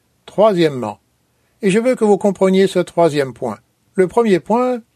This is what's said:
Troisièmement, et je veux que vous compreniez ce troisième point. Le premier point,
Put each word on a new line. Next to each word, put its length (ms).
Troisièmement, 720
et 80
je 80
veux 160
que 100
vous 140
compreniez 480
ce 140
troisième 520
point. 280
Le 140
premier 320
point, 400